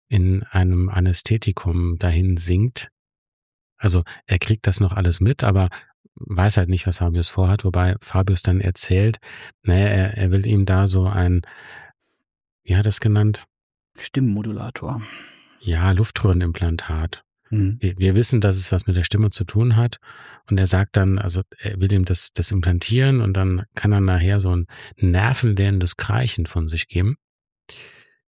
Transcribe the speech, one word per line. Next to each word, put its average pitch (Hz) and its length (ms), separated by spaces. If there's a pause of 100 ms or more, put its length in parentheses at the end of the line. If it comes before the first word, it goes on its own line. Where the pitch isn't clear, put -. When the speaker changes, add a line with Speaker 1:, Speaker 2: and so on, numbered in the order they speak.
Speaker 1:
in 95 340
einem 92 460
Anästhetikum 90 1080
dahin 90 380
sinkt. 90 520 (920)
Also 90 240 (240)
er 92 120
kriegt - 280
das 98 140
noch 95 120
alles 90 280
mit, 107 240
aber 95 240 (480)
weiß 98 420
halt 90 100
nicht, 90 180
was 90 120
Fabius 87 300
vorhat, 95 360
wobei 90 360
Fabius 95 420
dann 92 180
erzählt, 98 580 (440)
naja, 92 240
er, 101 320
er 95 140
will 98 140
ihm 101 200
da 98 200
so 92 200
ein, 90 360 (1200)
wie 90 120
hat 101 100
er 107 40
es - 100
genannt? 104 460 (500)
Speaker 2:
Stimmmodulator. 110 1040 (600)
Speaker 1:
Ja, 87 320
Luftröhrenimplantat. 87 1300 (260)
Speaker 2:
Mhm. 104 300
Speaker 1:
Wir, 92 180
wir 95 160
wissen, 117 260
dass 98 160
es 95 140
was 90 160
mit 90 100
der 90 60
Stimme 104 280
zu - 140
tun 113 320
hat. 117 200 (520)
Und 98 100
er 95 80
sagt 95 300
dann, 98 220
also 92 240 (160)
er 101 220
will 95 120
ihm 95 120
das, - 300
das - 160
implantieren 110 720
und 98 120
dann 95 300 (100)
kann - 180
er 101 80
nachher 95 400
so 92 140
ein 87 120 (300)
nervenlehrendes 98 1000
Kreichen 107 500
von 82 220
sich 82 200
geben. 95 280 (1120)